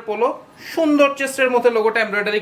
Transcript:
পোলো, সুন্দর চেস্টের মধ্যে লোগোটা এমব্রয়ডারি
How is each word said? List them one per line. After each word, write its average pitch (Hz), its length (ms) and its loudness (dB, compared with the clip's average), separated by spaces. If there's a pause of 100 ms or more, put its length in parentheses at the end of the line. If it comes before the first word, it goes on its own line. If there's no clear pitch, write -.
পোলো, 214 200 -2 (460)
সুন্দর 294 360 2 (100)
চেস্টের 262 340 0
মধ্যে 240 240 4
লোগোটা 220 240 2
এমব্রয়ডারি 208 400 -2